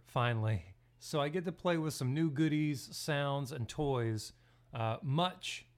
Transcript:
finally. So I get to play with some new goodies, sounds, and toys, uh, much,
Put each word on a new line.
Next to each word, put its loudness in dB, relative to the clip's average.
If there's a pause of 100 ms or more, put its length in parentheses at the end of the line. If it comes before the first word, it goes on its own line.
finally. 0 (320)
So -2
I 0
get -2
to 0
play 2
with 0
some 0
new 4
goodies, 2
sounds, -2
and -4
toys, 0 (400)
uh, -2
much, -2 (120)